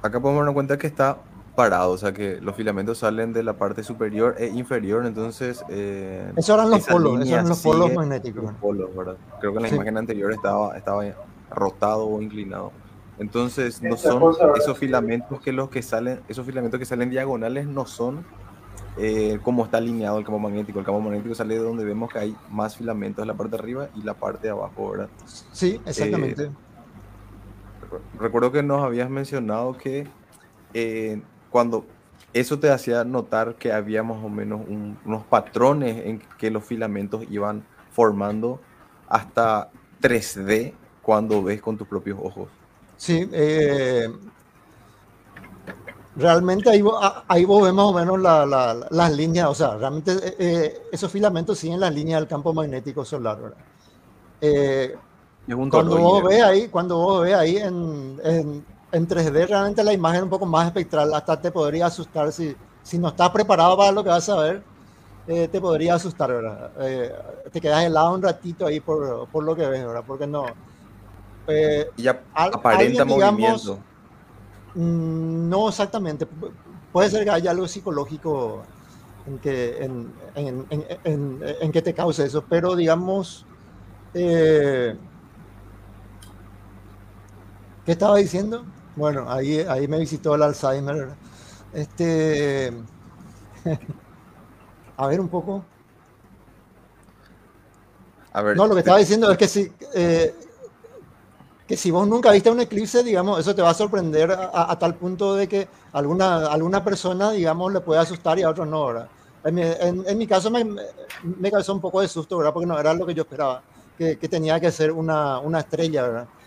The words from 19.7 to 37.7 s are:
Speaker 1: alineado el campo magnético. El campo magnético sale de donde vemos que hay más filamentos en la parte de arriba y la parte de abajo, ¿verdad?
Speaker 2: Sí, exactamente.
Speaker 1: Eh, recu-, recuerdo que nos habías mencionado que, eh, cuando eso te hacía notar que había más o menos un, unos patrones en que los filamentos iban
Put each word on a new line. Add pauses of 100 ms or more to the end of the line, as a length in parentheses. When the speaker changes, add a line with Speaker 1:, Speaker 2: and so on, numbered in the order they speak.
Speaker 1:
alineado
el
campo
magnético.
El
campo
magnético
sale
de
donde
vemos
que
hay (120)
más
filamentos
en
la
parte
de
arriba
y
la
parte
de
abajo,
¿verdad? (440)
Speaker 2:
Sí,
exactamente.
Speaker 1:
Eh, (1300)
recu-,
recuerdo
que
nos
habías
mencionado
que, (640)
eh, (300)
cuando (480)
eso
te
hacía
notar
que
había
más
o
menos
un,
unos
patrones
en (160)
que
los
filamentos
iban (260)